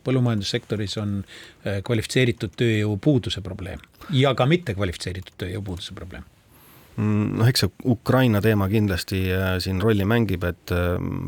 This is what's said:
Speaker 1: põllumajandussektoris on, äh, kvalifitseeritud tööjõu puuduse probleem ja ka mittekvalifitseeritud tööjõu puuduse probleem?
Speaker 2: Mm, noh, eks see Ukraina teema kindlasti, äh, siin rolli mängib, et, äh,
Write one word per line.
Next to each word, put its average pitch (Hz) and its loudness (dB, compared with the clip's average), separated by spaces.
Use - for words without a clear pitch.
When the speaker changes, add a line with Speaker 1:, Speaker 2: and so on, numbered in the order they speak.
Speaker 1:
põllumajandussektoris 117 0
on, 101 -4
äh, 101 -4
kvalifitseeritud 117 0
tööjõu 107 2
puuduse 113 2
probleem 92 -10
ja 135 4
ka 127 2
mittekvalifitseeritud 98 -2
tööjõu 98 -6
puuduse 92 -10
probleem? - -14
Speaker 2:
Mm, 104 0
noh, 117 6
eks - 2
see 92 2
Ukraina 123 4
teema 104 2
kindlasti, 98 0
äh, 92 0
siin 92 -2
rolli 104 2
mängib, 101 0
et, - -4
äh, 90 0